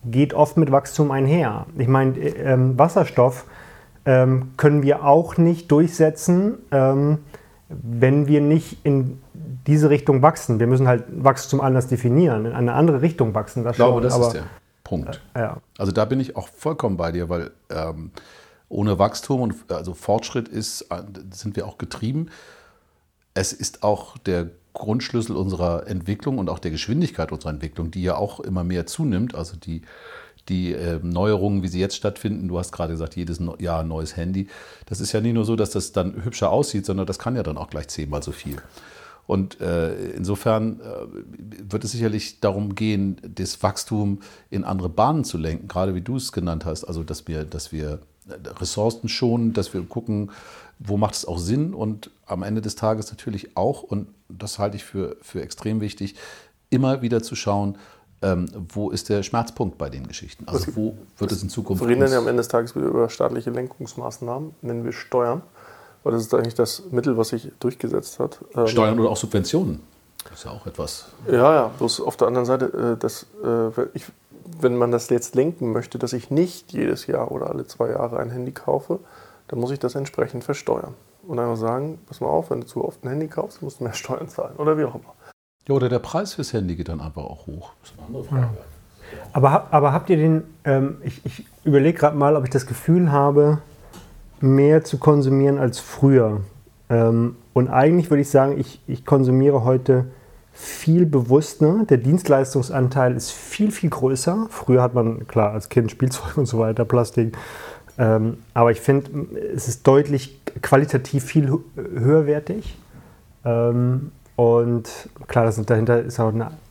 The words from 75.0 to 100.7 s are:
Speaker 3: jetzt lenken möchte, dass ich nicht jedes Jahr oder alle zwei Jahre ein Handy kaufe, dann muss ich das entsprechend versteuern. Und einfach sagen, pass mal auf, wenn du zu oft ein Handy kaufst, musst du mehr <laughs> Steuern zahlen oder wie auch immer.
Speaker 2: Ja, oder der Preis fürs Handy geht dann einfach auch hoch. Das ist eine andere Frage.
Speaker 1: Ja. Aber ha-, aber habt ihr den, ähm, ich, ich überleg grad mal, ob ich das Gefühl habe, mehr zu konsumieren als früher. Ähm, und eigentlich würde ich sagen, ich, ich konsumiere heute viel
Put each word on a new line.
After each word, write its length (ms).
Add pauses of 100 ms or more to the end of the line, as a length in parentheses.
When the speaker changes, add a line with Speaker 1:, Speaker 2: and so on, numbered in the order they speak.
Speaker 3:
jetzt 260
lenken 360
möchte, 280
dass 140
ich 180
nicht 420
jedes 340
Jahr 240
oder 180
alle 180
zwei 220
Jahre 300
ein 120
Handy 200
kaufe, 480 (500)
dann 100
muss 120
ich 80
das 160
entsprechend 500
versteuern. 480 (340)
Und 120
einfach 180
sagen, 500
pass 140
mal 60
auf, 220
wenn 120
du 60
zu 160
oft 200
ein 60
Handy 180
kaufst, 340
musst 200
du 40
mehr 80
<laughs> 0
Steuern 360
zahlen 280
oder 200
wie 80
auch 100
immer. 180 (540)
Speaker 2:
Ja, 80
oder 120
der 120
Preis 340
fürs 180
Handy 240
geht 140
dann 100
einfach 240
auch 240
hoch. 240 (100)
Das 100
ist 60
eine 100
andere 180
Frage. 160 (160)
Speaker 1:
Ja. 600 (140)
Aber 200
ha-, 200
aber 220
habt 160
ihr 80
den, 260 (220)
ähm, 380
ich, 220
ich 200 (180)
überleg 340
grad 180
mal, 200
ob 80
ich 60
das 160
Gefühl 480
habe, 460 (840)
mehr 420
zu 140
konsumieren 600
als 220
früher. 640 (480)
Ähm, 480 (160)
und 160
eigentlich 400
würde 120
ich 80
sagen, 300
ich, 280
ich 180
konsumiere 580
heute 420 (460)
viel 540